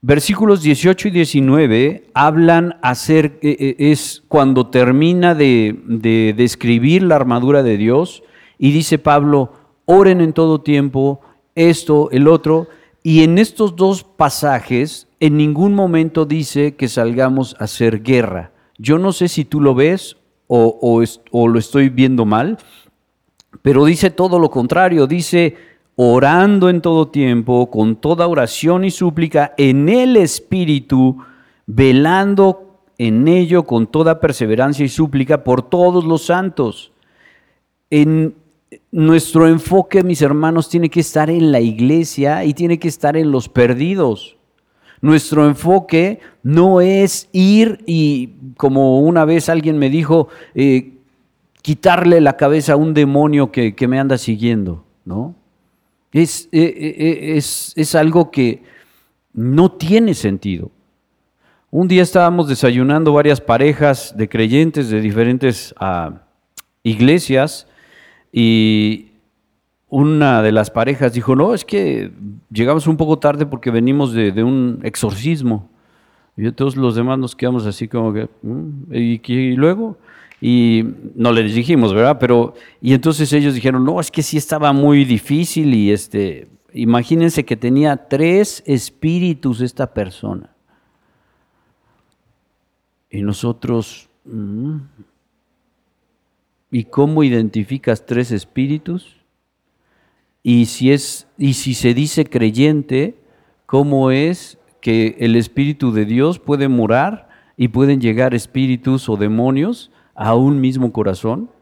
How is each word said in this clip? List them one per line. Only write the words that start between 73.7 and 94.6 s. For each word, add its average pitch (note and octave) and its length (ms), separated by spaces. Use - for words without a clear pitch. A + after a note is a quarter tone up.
venimos B2 440
de, G#2+ 180
de G#2+ 100
un B2 420
exorcismo". A2+ 840
Y A2 180
todos C3+ 240
los B2+ 180
demás B2+ 240
nos B2+ 180
quedamos B2 300
así G#2 220
como A2+ 240
que, A2 160
"Mm, C#3+ 520
¿y A#2 240
qué, A#2+ 140
y B2+ 240
luego?". F#3+ 420
Y A#2 460
no A#2 180
les A2 220
dijimos, A#2 400
¿verdad? B2 260
Pero, A#2+ 320
y B2+ 100
entonces D3 400
ellos C#3+ 220
dijeron, B2+ 300
"No, D#3 160
es D#3 100
que D#3+ 120
sí - 140
estaba D3+ 380
muy C#3+ 320
difícil D3 640
y, G#2 200
este, G2 560
imagínense A#2+ 720
que B2+ 100
tenía C3+ 400
tres E3+ 720
espíritus D3 960
esta B2 320
persona". G2 560
Y G#2 140
nosotros, A#2 880
"Mm, A2+ 500